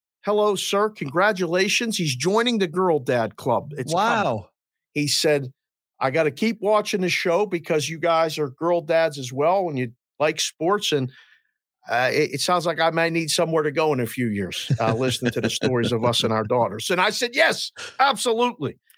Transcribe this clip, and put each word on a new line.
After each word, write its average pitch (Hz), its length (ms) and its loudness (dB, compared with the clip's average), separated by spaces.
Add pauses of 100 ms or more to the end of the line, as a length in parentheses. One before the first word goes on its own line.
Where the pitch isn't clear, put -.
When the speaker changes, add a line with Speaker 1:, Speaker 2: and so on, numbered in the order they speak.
(240)
Speaker 1:
Hello, 208 320 2
sir. 208 340 0
Congratulations. 185 1080 0
He's 151 180 0
joining 214 440 2
the 190 80 0
Girl 170 320 2
Dad 123 380 -2
Club. 117 420 -2
It's 147 160 -4
coming. 214 300 2
Speaker 2:
Wow. 113 240 -4 (440)
Speaker 1:
He 147 140 -2
said, 139 460 0 (480)
"I 135 100 0
gotta 151 220 0
keep 220 280 -2
watching 208 400 0
the 180 80 0
show 185 380 0
because 160 420 -2
you 160 100 -10
guys 160 400 0
are 147 100 -2
girl 170 320 -2
dads 160 380 0
as 123 140 -8
well 175 360 2
and 147 100 -4
you 123 140 -4 (260)
like 156 220 0
sports. 196 520 -2
And, 131 180 0 (760)
uh, 123 240 0
it, 147 220 0
it 143 60 -4
sounds 180 260 0
like 160 140 0
I 165 100 4
might 165 220 2
need 165 180 -2
somewhere 165 320 2
to 147 80 0
go 156 220 2
in 131 80 0
a 117 60 0
few 123 200 -4
years, 101 440 -4 (100)
uh, 113 140 2
Speaker 2:
<laughs> 113 40 0
Speaker 1:
listening 123 340 -2
to 127 80 -4
the 107 100 0
stories 120 420 0
of 117 120 0
us 120 200 2
and 113 80 0
our 110 120 0
daughters." 110 460 0
And 175 100 0
I 202 100 2
said, 233 240 -4
"Yes, 294 380 0 (260)
absolutely." 240 800 0 (200)